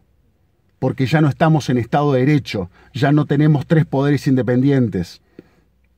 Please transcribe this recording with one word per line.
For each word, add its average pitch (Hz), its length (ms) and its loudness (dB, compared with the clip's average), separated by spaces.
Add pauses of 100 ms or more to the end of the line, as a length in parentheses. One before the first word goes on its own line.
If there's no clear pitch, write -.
(760)
porque - 280 -4
ya 156 160 0
no 151 80 2
estamos 160 400 0
en 127 80 0
Estado 143 340 -2
de 127 140 2
Derecho, 120 440 -2 (240)
ya 135 200 0
no 147 120 2
tenemos 151 400 0
tres 160 200 2
poderes 143 420 -2
independientes. 127 920 0 (760)